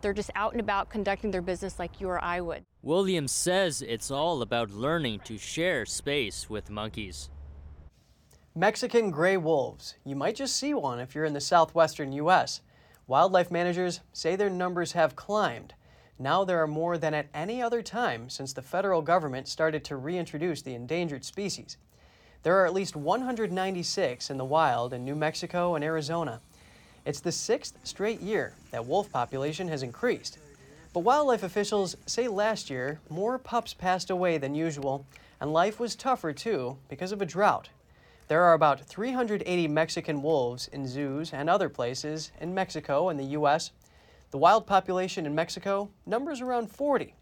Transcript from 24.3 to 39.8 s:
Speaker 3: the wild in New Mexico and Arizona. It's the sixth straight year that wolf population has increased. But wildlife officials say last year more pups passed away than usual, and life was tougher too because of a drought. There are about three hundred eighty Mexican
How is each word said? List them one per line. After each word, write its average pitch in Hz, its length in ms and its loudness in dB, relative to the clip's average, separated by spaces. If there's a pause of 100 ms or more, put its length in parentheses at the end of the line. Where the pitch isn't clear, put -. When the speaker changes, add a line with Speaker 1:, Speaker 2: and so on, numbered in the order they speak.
Speaker 3:
the 131 80 -2
wild 131 480 2
in 123 100 -6
New 135 120 -4
Mexico 170 600 -2
and 147 60 -2
Arizona. 156 600 -2 (640)
It's 143 140 -4
the 175 120 -2
sixth - 520 -2
straight 208 360 -4
year 170 320 -2 (180)
that 120 140 -4
wolf 185 260 0
population 143 580 -2
has 147 140 -4
increased. 165 540 -4 (560)
But 180 80 -2
wildlife 254 420 4
officials 202 640 0
say 247 240 -2
last 208 400 0
year 139 400 -4
more 208 300 -2
pups 240 340 -4
passed 180 380 -2
away 180 260 2
than 139 180 -2
usual, 139 520 -2 (340)
and 147 140 -2
life 196 260 4
was 233 160 -4
tougher 233 380 0
too 135 420 -4 (140)
because 180 220 -6
of 202 100 -4
a 190 40 -2
drought. 170 440 2 (580)
There 156 140 6
are 175 100 10
about 147 300 6
three 240 300 -4
hundred 226 340 0
eighty 180 220 2
Mexican 156 520 0